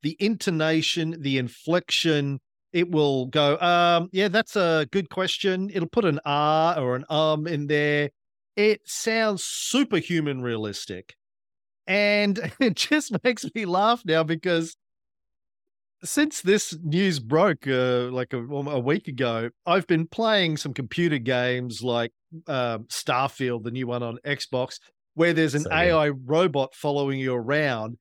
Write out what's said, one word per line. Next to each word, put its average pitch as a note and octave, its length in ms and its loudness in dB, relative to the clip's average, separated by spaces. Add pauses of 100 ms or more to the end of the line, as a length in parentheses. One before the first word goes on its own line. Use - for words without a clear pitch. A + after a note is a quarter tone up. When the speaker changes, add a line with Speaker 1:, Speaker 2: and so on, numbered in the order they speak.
Speaker 1:
the D#3 160 -4
intonation, E3 1000 0
the C#3 180 0
inflection, C#3+ 1040 0 (320)
it F3 160 0
will C#3+ 360 2
go, C#3+ 340 2
"Um, F3 520 4
yeah, F#3+ 160 0
that's G#3+ 280 0
a E3 360 2
good F#3+ 180 -2
question." F#3 640 -2
It'll E3 160 -2
put A3+ 160 0
an D3+ 200 2
"R" D#3 540 2
or B2+ 160 0
an C3+ 140 -6
"um" D#3 380 0
in D3 200 -4
there. D3 440 0 (440)
It G#3 320 2
sounds A3 560 -2
superhuman D#3+ 960 -2
realistic. G#2+ 760 -6 (720)
And G#3 680 2
<laughs> - 40 -20
it A3+ 160 4
just D4 480 0
makes B3 220 0 (100)
me A3 100 -4
laugh G3+ 400 2
now D#3+ 180 4
because E3 520 -2 (1300)
since D4+ 380 -2
this F#3+ 400 2
news E3+ 380 0
broke, D3 480 2
uh, B2+ 440 0
like B2+ 220 -4
a, B2+ 60 -4
a C#3 400 -4
week C#3+ 280 -2
ago, A#2+ 420 -4 (160)
I've F3 220 2
been E3 200 2
playing G3 500 0
some C#3 160 -8
computer D3+ 460 0
games B2 640 -2
like, A#2 280 -2 (360)
uh, B2 320 -2 (100)
Starfield, B2+ 760 -2
the A#2+ 80 -6
new B2+ 160 -6
one A#2+ 140 -4
on A#2+ 240 -6
Xbox, C3 540 -4 (340)
where E3 200 4
there's D#3 200 2
an D3 100 0
Speaker 2:
So E3 60 -6
good. D#3+ 60 -2
Speaker 1:
A E3+ 160 4
I D3+ 180 2
robot C#3 640 0
following C#3+ 460 -2
you C3 160 -2
around. A#2+ 640 -2